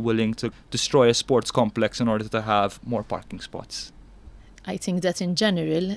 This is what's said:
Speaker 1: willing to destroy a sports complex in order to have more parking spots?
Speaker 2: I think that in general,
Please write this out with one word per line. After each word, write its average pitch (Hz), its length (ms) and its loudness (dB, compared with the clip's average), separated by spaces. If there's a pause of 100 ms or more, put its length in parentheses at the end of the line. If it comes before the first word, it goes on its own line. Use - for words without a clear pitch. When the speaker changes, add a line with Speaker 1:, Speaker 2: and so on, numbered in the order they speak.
(100)
Speaker 1:
willing 113 240 2
to 117 180 -6 (180)
destroy 123 380 4
a 117 60 6
sports - 360 2
complex 110 500 0
in 120 80 0
order 107 200 -2
to 110 140 -4
have 104 420 2
more 117 180 -4
parking 92 380 -8
spots? - 520 -12 (760)
Speaker 2:
I 190 100 -6
think 180 260 -4
that 175 200 0
in 180 120 -2
general, 180 640 0